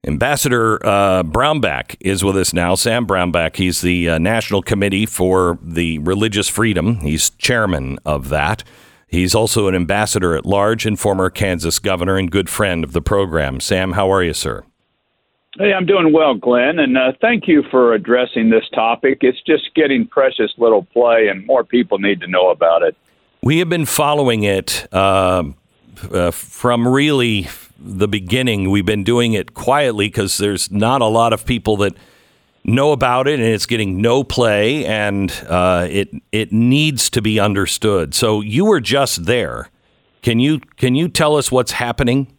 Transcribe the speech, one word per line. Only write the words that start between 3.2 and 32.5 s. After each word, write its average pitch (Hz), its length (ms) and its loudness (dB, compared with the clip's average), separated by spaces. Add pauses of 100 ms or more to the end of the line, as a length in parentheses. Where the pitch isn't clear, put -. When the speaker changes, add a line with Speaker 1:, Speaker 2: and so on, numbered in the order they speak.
Speaker 1:
he's 90 240 -2
the, 87 300 0
uh, 80 60 0
National 104 440 0
Committee 101 440 -2
for 92 560 0
the 82 380 -4
Religious 98 480 -2
Freedom. 104 540 0
He's 76 300 -2
chairman 90 760 -2
of 71 240 -4
that. 76 340 -2 (440)
He's 90 260 0
also 110 340 0
an 92 80 0
ambassador 90 600 0
at 69 100 -6
large 101 400 0
and 104 140 -2
former 95 320 0
Kansas 85 480 -4
governor 95 380 -2
and 92 120 -2
good 92 200 -2
friend 90 340 -2
of 67 80 -8
the 82 100 -2
program. 78 580 -2
Sam, 92 340 -2
how 98 180 0
are 95 100 2
you, 85 120 -2
sir? 55 300 -8 (920)
Speaker 2:
Hey, 196 160 2
I'm 185 120 -2
doing 175 260 4
well, 151 220 4
Glenn, 123 460 0
and, 131 180 2
uh, 131 240 2
thank 226 260 0
you 151 240 4
for 123 220 4
addressing 113 560 2
this 110 260 4
topic. 117 460 0
It's 131 200 2
just - 320 0
getting 135 320 2
precious 127 520 0
little 113 260 4
play, 117 460 2
and 95 160 -6
more 127 180 2
people 110 340 0
need 98 240 0
to 85 60 -12
know 92 220 2
about 85 340 2
it. 82 120 0 (460)
Speaker 1:
We 151 180 2
have 175 100 -2
been 165 160 0
following 143 580 0
it, 98 480 -2
uh, 95 540 2 (680)
uh, 87 200 0
from 120 560 -2
really 127 600 0 (320)
the 98 280 -2
beginning. 101 640 -2
We've 101 140 2
been 104 180 0
doing 120 300 2
it 95 200 -4
quietly 120 560 0
'cause 98 300 -4
there's 101 320 -2
not 117 300 0
a 113 40 2
lot 113 260 2
of 107 140 -4
people 113 320 0
that 98 160 0 (680)